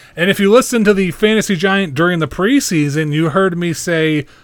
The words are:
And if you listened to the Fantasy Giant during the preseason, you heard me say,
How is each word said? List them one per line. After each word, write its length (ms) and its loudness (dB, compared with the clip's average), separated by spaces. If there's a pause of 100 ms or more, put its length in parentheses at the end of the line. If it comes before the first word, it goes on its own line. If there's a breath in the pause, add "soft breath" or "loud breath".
(160 soft breath)
And 140 0
if 100 0
you 120 2
listened 340 2
to 80 4
the 180 -2
Fantasy 440 0
Giant 380 -2
during 260 0
the 80 -2
preseason, 880 0
you 160 0
heard 260 0
me 160 -4
say, 540 -2 (180 soft breath)